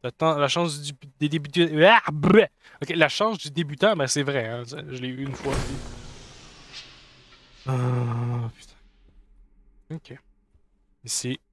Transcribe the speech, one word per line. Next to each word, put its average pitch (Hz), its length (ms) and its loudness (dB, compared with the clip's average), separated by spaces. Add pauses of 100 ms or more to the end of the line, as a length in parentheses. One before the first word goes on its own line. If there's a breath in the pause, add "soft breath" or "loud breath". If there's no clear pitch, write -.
T'attends 151 360 0
la 143 100 2
chance 156 340 -2
du, 143 100 -10 (260)
des 147 100 0
débutants. 160 380 0 (180)
Ah, 214 280 8
bleh. 160 360 6 (340 soft breath)
Ok, 143 80 -8
la 160 180 4
chance 208 300 -2
du 151 120 -10
débutant, 160 460 0
ben 139 100 0
c'est 143 160 -2
vrai, 135 240 -2
hein. 120 200 -8
Je 135 340 -14
l'ai 127 80 -6
eu 131 140 -8
une 135 120 -8
fois. 139 200 -6 (2000)
Ah, 120 880 -2
putain. - 220 -20 (1120)
Ok. 156 280 -16 (840)
Ici. 123 360 -6 (120)